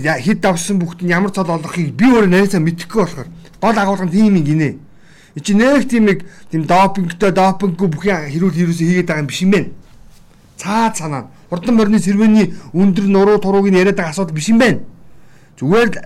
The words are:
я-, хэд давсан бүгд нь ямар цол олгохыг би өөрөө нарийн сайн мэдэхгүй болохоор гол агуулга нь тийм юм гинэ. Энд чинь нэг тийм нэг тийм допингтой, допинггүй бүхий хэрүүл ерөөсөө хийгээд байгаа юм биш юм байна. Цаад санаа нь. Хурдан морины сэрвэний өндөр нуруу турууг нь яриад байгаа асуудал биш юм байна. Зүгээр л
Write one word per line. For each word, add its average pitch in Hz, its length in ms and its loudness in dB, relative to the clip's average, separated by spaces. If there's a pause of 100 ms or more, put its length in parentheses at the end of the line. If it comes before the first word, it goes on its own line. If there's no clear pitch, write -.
я-, 156 160 -2
хэд 185 160 0
давсан 190 400 -2
бүгд 170 240 -6
нь 175 80 -2
ямар 190 240 0
цол 180 160 -2
олгохыг 156 480 -6
би 220 80 4
өөрөө 220 240 4
нарийн 196 220 2
сайн 175 100 0
мэдэхгүй 170 400 -4
болохоор 139 260 -8 (300)
гол 220 220 0
агуулга 196 260 -2
нь 165 80 -4
тийм 208 240 4
юм 151 60 0
гинэ. 151 260 0 (680)
Энд 147 80 -12
чинь 208 140 0
нэг 269 300 2
тийм 226 160 2
нэг 196 200 0 (240)
тийм 160 160 -4
допингтой, 185 680 0
допинггүй 190 600 0
бүхий 190 200 -2
хэрүүл 160 440 -2
ерөөсөө 170 320 0
хийгээд 180 200 0
байгаа 156 120 -4
юм 143 80 -4
биш - 160 -8
юм 190 80 2
байна. 180 160 0 (880)
Цаад 226 400 -2
санаа 151 240 -6
нь. - 80 -14 (240)
Хурдан 180 240 -2
морины 214 240 4
сэрвэний 214 560 2 (160)
өндөр 196 320 2
нуруу 196 320 4
турууг 196 320 0
нь 190 80 2
яриад 196 240 2
байгаа 160 160 -6
асуудал 180 160 -4
биш 156 160 -6
юм 226 160 4
байна. 202 160 0 (800)
Зүгээр 208 320 2
л - 140 -6